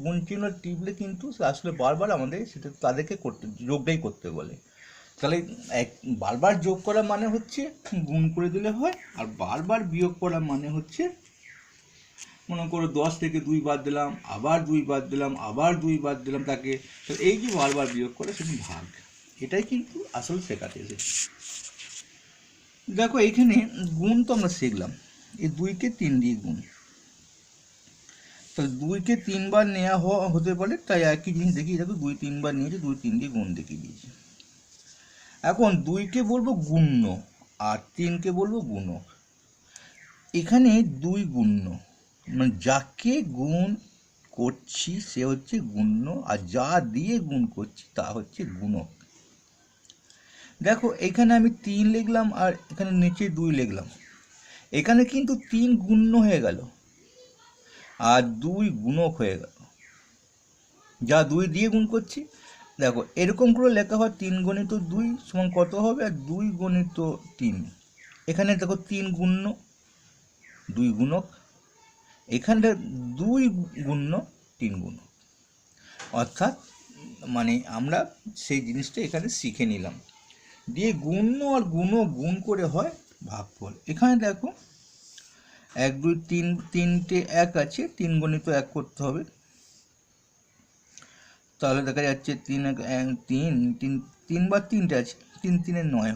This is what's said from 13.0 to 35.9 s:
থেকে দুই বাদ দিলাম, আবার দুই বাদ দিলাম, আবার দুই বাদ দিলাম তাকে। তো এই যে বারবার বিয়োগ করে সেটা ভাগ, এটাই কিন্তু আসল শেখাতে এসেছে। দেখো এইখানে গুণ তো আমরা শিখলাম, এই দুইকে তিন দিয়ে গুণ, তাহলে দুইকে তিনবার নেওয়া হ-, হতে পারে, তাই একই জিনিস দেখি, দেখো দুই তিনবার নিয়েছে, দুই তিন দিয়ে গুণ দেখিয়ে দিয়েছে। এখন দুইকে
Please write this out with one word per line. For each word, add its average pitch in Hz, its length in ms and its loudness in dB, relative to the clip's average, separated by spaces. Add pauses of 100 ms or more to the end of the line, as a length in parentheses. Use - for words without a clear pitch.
থেকে 160 160 -2 (100)
দুই 156 200 2
বাদ 143 200 0
দিলাম, 143 220 -2 (260)
আবার 143 220 0 (120)
দুই 151 200 2
বাদ 139 220 0
দিলাম, 139 200 -2 (180)
আবার 147 220 2 (120)
দুই 160 120 0 (100)
বাদ 143 200 -2
দিলাম 135 240 -4
তাকে। 131 220 -4 (340)
তো 143 60 -10 (160)
এই 208 140 4
যে 247 80 -4 (100)
বারবার 139 340 2
বিয়োগ 120 260 -4
করে - 180 -6
সেটা 160 180 -6 (120)
ভাগ, 87 180 -12 (580)
এটাই 185 280 -2
কিন্তু 247 260 -6 (220)
আসল 165 180 -6 (100)
শেখাতে 101 360 -8
এসেছে। 101 260 -8 (1800)
দেখো 226 300 2 (100)
এইখানে 226 280 6 (440)
গুণ 214 260 4
তো 262 120 -8
আমরা 180 220 2
শিখলাম, 104 320 -2 (520)
এই 160 60 2 (100)
দুইকে 190 280 -2 (120)
তিন 151 140 2 (100)
দিয়ে 120 200 2
গুণ, 80 140 -4 (2000)
তাহলে 139 160 0 (140)
দুইকে 185 300 0 (140)
তিনবার 196 380 2 (100)
নেওয়া 185 280 2
হ-, 190 300 2
হতে 175 260 2
পারে, 202 140 0 (140)
তাই 180 140 4 (120)
একই 160 240 -4
জিনিস 180 220 2
দেখি, 160 120 -4 (100)
দেখো 185 220 -4
দুই 143 100 -2 (100)
তিনবার 143 360 -4
নিয়েছে, 151 260 -2
দুই 135 180 0
তিন 113 160 0
দিয়ে 139 160 -6
গুণ 104 120 0 (120)
দেখিয়ে 76 240 -12
দিয়েছে। - 240 -16 (1400)
এখন 214 200 6 (160)
দুইকে 196 340 0 (100)